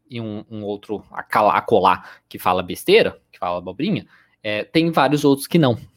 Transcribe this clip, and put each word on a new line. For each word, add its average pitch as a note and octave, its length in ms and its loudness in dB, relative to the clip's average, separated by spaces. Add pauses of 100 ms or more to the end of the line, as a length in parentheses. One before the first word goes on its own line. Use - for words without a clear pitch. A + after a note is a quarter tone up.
e A#2+ 120 -12
um, G#2+ 300 -10
um G#2+ 120 -10
outro G2+ 480 -8
acalá-, G2+ 460 0
acolá F#2 480 2 (240)
que - 100 -16
fala F#2 240 0
besteira, D3+ 580 0 (120)
que - 60 -20
fala F2+ 200 -6
abobrinha, G#2+ 480 -6 (360)
é, G#2 200 -4
tem E3 280 0
vários C#3+ 340 2
outros C#3 220 2
que - 120 0
não, B2+ 200 4 (180)